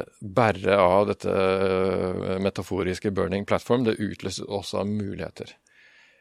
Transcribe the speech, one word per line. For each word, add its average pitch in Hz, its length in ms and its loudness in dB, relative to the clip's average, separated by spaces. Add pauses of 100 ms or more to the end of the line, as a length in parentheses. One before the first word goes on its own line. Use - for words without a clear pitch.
(220)
bare 101 580 2
av 98 320 6
dette, 95 160 -6
eh, 95 1120 0
metaforiske 95 720 -2
burning 92 320 -2
platform, 120 400 0
det 110 160 0
utløses 95 480 -8
også 98 320 -4
av 98 80 -2
muligheter. 98 640 -8 (680)